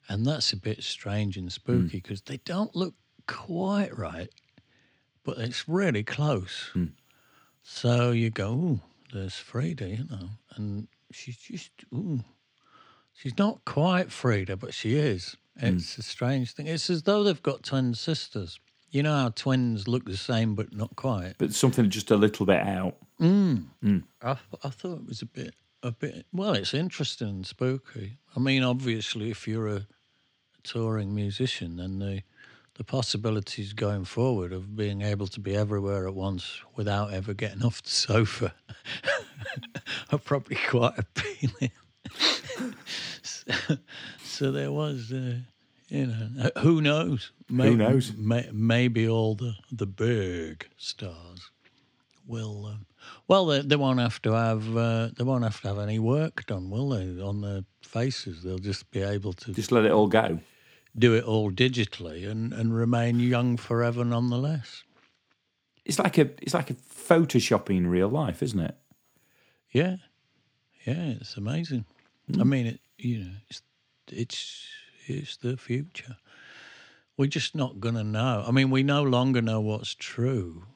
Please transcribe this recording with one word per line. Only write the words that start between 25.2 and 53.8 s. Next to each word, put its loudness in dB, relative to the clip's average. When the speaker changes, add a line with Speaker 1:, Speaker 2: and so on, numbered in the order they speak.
Speaker 1:
a -10
bit, -12
a -4
bit. -8
Well, 0
it's -2
interesting -4
and -6
spooky. -6
I -2
mean, 2
obviously, -2
if -10
you're -2
a -4
touring -2
musician, -4
then -6
the, -4
the -10
possibilities -2
going -2
forward 0
of -8
being -2
able -2
to -10
be -2
everywhere 0
at -6
once -4
without 0
ever -4
getting -4
off 0
the -12
sofa 2
<laughs> -10
are 2
probably -2
quite 4
appealing. -4
<laughs> -2
So, -2
so -2
there -2
was, -4
uh, -4
you -2
know, -4
uh, -4
who 6
knows? 2
May-, 6
Speaker 2:
Who 8
knows? 4
Speaker 1:
may-, 0
maybe 4
all 4
the, -4
the -4
big -2
stars -12
will. -6
Um, -10
well, 6
they, 4
they 4
won't 4